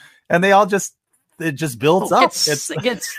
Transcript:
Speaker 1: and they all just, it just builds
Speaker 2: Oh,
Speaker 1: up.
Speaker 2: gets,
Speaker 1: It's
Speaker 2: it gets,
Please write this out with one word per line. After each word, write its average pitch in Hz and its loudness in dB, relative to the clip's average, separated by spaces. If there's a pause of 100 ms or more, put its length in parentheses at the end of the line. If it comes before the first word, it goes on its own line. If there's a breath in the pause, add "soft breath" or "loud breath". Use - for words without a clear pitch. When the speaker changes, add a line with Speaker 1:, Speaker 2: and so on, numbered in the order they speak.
(300 soft breath)
Speaker 1:
and 170 2
they 196 4
all 202 6
just, 196 -4 (440)
it 160 -4
just 127 -6
builds 165 2
Speaker 2:
Oh, 190 2
Speaker 1:
up. 247 4
Speaker 2:
gets, - 0
Speaker 1:
It's 151 -4
Speaker 2:
it 294 -8
gets, 226 -6